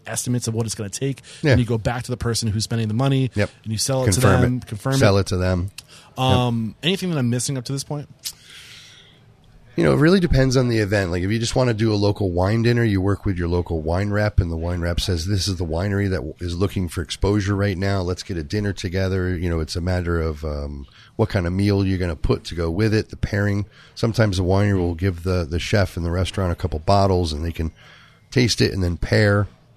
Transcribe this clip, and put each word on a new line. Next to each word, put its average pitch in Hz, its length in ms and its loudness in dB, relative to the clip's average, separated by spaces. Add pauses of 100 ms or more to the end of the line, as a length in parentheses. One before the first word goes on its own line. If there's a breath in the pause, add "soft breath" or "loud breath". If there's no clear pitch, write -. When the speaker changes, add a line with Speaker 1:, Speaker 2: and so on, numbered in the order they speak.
Speaker 1:
estimates 117 420 -4
of 113 60 -4
what 113 120 -2
it's 104 100 -6
gonna 104 120 -8
take. 135 320 -6 (220 loud breath)
Speaker 2:
Yeah. 147 100 4
Speaker 1:
And 127 80 6
you 120 60 2
go 113 120 0
back 120 260 -4
to - 60 -10
the 123 60 -4
person 117 320 -2
who's 107 160 -2
spending 113 240 -2
the 107 60 -2
money. 131 400 2
Speaker 2:
Yep. 104 160 0 (140 loud breath)
Speaker 1:
And 110 80 -6
you 107 60 -4
sell 131 260 0
it 110 80 4
Speaker 2:
Confirm 98 280 4
Speaker 1:
to - 60 6
them. 123 120 0
Speaker 2:
it. 117 80 -10
Speaker 1:
Confirm 135 280 -2
Speaker 2:
Sell 113 240 6
Speaker 1:
it. 98 40 4
Speaker 2:
it - 60 0
to 95 80 -2
them. 92 340 0 (460 loud breath)
Speaker 1:
Um, 123 680 2
Speaker 2:
Yep. 139 60 -4
Speaker 1:
anything 185 220 -2
that 156 80 -2
I'm 123 120 0
missing 127 280 -4
up 120 60 -8
to - 80 -8
this 139 120 -6
point? 147 240 -10 (1700 loud breath)
Speaker 2:
You 170 80 2
know, 147 80 4
it 131 60 2
really 170 220 6
depends 131 360 4
on 127 120 4
the 117 100 0
event. 98 320 0
Like, 90 120 -2
if 98 80 -2
you 113 80 0
just 113 180 -4
wanna 127 160 2
do 110 200 0
a 107 40 2
local 101 360 0
wine 95 300 2
dinner, 120 220 4
you 98 160 2
work 98 240 0
with 95 140 -2
your 87 100 -2
local 87 320 -2
wine 90 300 -2
rep, 104 300 0
and 87 100 -2
the 82 60 -4
wine 85 240 -4
rep 85 200 -2
says, 85 260 -2
"This 98 220 0
is 95 80 -2
the 90 80 -4
winery 98 460 0
that 92 60 -2
w-, 73 240 -8
is 87 160 -6
looking 92 320 -2
for 92 140 -6
exposure 101 520 0
right 98 240 0
now. 98 240 -2
Let's 90 200 -4
get 98 140 -8
a 82 60 -4
dinner 101 320 -4
together." 92 600 -2
You 87 140 -2
know, 82 120 0
it's 80 160 -6
a 87 40 -2
matter 85 400 0
of, 78 240 -4
um, 73 420 -8 (300 loud breath)
what 110 140 2
kind 90 160 0
of 87 60 0
meal 98 340 2
you're 95 120 0
gonna 87 180 -2
put - 280 0
to - 100 -12
go 82 160 -2
with 101 220 0
it, 110 180 0
the - 60 -14
pairing. 101 480 -2 (300 loud breath)
Sometimes 107 420 0
the 95 60 0
winery 98 340 4
will 87 200 0
give 85 260 -2
the, 90 260 0
the 85 120 -2
chef - 360 0
in 87 60 -4
the 85 80 -2
restaurant 92 420 -2
a 80 40 -2
couple 82 240 -4
bottles, 95 520 2
and 76 120 -6
they 85 80 -4
can 80 180 -4 (600 loud breath)
taste 123 300 2
it 117 140 2
and 98 80 -2
then 87 160 0
pair. 104 480 2 (300)